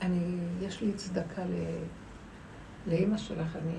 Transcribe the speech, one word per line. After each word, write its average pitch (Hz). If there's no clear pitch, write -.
אני, 180
יש 190
לי 208
צדקה 185
ל-, 170
לאמא 190
שלך, 160
אני 160